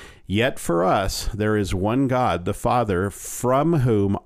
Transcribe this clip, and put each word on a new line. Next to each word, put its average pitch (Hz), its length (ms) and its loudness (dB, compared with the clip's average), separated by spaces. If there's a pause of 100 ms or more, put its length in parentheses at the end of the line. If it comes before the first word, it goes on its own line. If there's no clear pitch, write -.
(260)
"yet 107 320 0
for 170 260 0
us 110 480 0
there 107 240 0
is 98 180 -2
one 113 340 0
God, 113 360 0
the 104 100 -2
Father, 104 540 0
from 139 720 0
whom 104 460 2